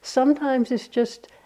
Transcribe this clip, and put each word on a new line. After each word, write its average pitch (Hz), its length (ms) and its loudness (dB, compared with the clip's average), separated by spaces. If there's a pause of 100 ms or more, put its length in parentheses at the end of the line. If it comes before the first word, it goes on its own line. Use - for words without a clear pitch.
Sometimes 262 680 0
it's 233 160 -4
just - 400 -4 (180)